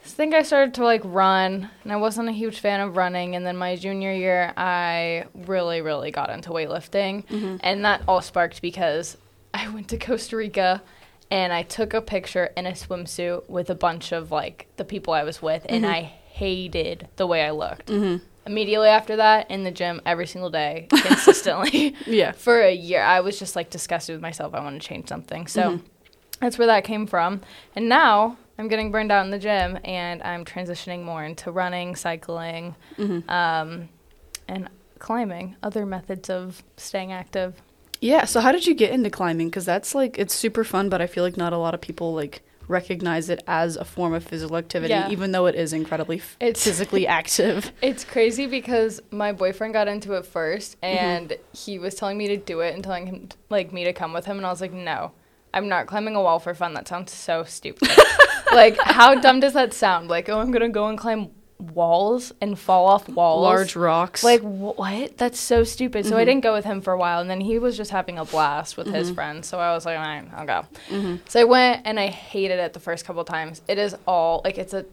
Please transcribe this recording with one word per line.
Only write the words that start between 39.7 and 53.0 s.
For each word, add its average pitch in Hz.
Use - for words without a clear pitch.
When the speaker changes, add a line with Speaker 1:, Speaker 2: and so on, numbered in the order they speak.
Speaker 2:
like, 262
it's 196
super 220
fun, 196
but 180
I 175
feel 175
like 180
not 170
a 175
lot 165
of 175
people, 165
like, 147
recognize 175
it 175
as 165
a -
form 175
of 165
physical 160
activity, 165
Speaker 1:
Yeah. 196
Speaker 2:
even 196
though 180
it -
is 160
incredibly 160
f-, -
Speaker 1:
It's 226
Speaker 2:
physically 196
active. 180
<laughs> -
Speaker 1:
It's 262
crazy 233
because 233
my 208
boyfriend 190
got 208
into 202
it 185
first, 170
Speaker 2:
Mm-hmm. 185
Speaker 1:
and 175
he 202
was 190
telling 202
me 208
to 202
do 175
it 165
and 190
telling 185